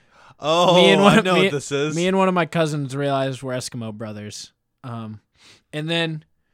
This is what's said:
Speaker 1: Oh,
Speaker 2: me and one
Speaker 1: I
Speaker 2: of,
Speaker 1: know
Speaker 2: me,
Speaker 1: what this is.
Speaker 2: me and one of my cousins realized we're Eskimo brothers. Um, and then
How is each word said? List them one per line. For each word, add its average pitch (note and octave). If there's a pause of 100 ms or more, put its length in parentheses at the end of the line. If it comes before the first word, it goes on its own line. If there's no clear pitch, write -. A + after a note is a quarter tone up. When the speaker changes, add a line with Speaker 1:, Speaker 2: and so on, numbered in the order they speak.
(400)
Speaker 1:
Oh, F3
Speaker 2:
me F#3+
and G3
one G3+
Speaker 1:
I -
Speaker 2:
of, -
Speaker 1:
know F#3
Speaker 2:
me, F#3
Speaker 1:
what G3
this C#3
is. D3
Speaker 2:
me F3
and F#3+
one F#3+
of F#3
my E3+
cousins D3
realized C3+
we're C3
Eskimo A#2+
brothers. G#2+ (320)
Um, A2+ (500)
and D3+
then E3 (280)